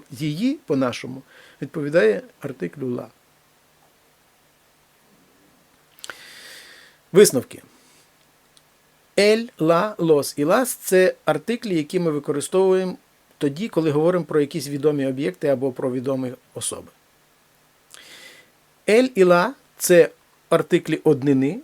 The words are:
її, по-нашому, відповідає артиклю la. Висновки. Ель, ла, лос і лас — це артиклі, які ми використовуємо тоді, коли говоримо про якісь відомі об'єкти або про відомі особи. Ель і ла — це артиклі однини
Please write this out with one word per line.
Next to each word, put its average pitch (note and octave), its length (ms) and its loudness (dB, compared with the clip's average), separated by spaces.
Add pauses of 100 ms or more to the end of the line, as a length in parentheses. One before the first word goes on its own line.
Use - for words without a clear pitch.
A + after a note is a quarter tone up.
(100)
її, D#3+ 540 -4
по-нашому, C3 560 -4 (400)
відповідає E3+ 600 0 (180)
артиклю C3+ 560 -10
la. A#2+ 100 -10 (4000)
Висновки. E3+ 500 4 (1600)
Ель, A3 260 2 (140)
ла, E3+ 380 2
лос D3+ 400 0
і C#3+ 60 -2
лас — A3+ 300 0 (100)
це F#3 300 2 (120)
артиклі, F3+ 500 -4
які D#3 240 -2
ми E3+ 120 -2
використовуємо F#3 840 0 (400)
тоді, D3+ 300 -4
коли D#3+ 240 -2
говоримо E3 340 0
про D3+ 160 -2
якісь C#3+ 260 -6
відомі C#3+ 400 -2
об'єкти D3 400 -6
або C3+ 240 -2
про B2 200 -6
відомі C3 400 -6 (220)
особи. - 340 -12 (2000)
Ель A#3+ 260 4
і F#3+ 80 4
ла — F3+ 300 4 (240)
це E3+ 320 4 (400)
артиклі D#3+ 540 0
однини C#3+ 600 2